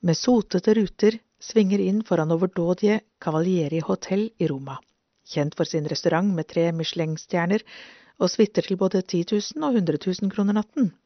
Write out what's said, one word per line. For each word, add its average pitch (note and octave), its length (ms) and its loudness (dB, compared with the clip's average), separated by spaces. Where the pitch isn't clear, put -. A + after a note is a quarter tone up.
med E3+ 100 2
sotete G#3+ 600 2
ruter G#3+ 400 2
svinger G3+ 400 2
inn F#3+ 240 0
foran D#3+ 280 0
overdådige F#3 640 0
Cavalieri D#3+ 640 0
Hotel G3 420 -2
i F3 120 0
Roma, C3+ 260 -8
kjent D3 320 -4
for D#3+ 80 0
sin D3+ 240 -2
restaurant F3 440 0
med D#3+ 160 -4
tre E3+ 240 2
Michelin-stjerner E3+ 920 -2
og F3+ 120 2
suiter - 360 2
til F#3+ 120 -4
både F#3+ 240 0
ti F3+ 240 -2
tusen G#3+ 400 -4
og B3 120 2
hundre D#3+ 240 0
tusen F#3+ 280 -2
kroner G#3 280 0
natten. G#3+ 340 0